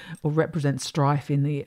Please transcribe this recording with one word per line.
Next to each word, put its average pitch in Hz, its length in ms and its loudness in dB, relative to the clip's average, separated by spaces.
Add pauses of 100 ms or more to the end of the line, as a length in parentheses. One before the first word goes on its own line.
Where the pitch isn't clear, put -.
(220)
or 156 80 -2
represents 147 560 0
Strife 143 460 0
in 139 100 2
the 143 260 -2